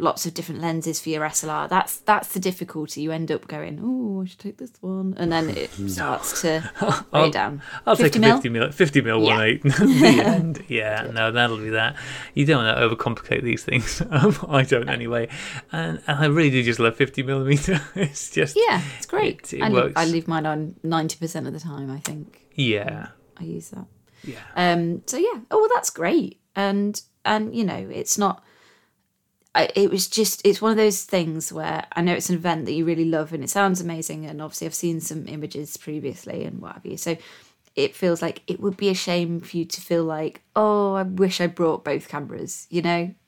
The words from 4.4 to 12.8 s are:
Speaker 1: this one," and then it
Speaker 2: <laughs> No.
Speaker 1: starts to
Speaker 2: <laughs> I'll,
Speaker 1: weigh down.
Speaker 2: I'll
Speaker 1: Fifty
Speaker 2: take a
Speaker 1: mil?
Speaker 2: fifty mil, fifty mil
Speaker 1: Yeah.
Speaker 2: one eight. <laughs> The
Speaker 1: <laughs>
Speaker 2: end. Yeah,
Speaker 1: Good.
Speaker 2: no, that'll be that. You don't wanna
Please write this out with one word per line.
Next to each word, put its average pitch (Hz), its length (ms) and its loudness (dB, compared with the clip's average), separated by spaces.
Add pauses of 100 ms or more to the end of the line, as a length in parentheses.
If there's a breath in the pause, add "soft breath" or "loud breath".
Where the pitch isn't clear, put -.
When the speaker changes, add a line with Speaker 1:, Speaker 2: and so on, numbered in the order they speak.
Speaker 1:
this 254 240 -16
one," 190 380 -4
and 170 120 0
then 160 200 0
it 69 240 -4
Speaker 2:
<laughs> - 40 -14
No. 98 100 -4
Speaker 1:
starts 117 520 -4
to 160 360 0
Speaker 2:
<laughs> - 40 -4
I'll, 196 320 0
Speaker 1:
weigh 151 180 6
down. 143 300 -2 (260 loud breath)
Speaker 2:
I'll 220 80 6
Speaker 1:
Fifty - 240 4
Speaker 2:
take 220 60 8
a - 20 10
Speaker 1:
mil? 233 100 10
Speaker 2:
fifty 254 120 0
mil, 117 240 0
fifty 143 300 4
mil 110 200 4
Speaker 1:
Yeah. 110 140 4
Speaker 2:
one 110 80 2
eight. 120 180 4
<laughs> - 20 2
The 254 580 8
Speaker 1:
<laughs> - 20 4
Speaker 2:
end. 175 440 0
Yeah, 110 360 -2
Speaker 1:
Good. 117 100 -10
Speaker 2:
no, 113 160 2
that'll 117 280 2
be 107 120 -6
that. 113 240 0 (380 loud breath)
You 143 140 2
don't 139 180 4
wanna 117 160 2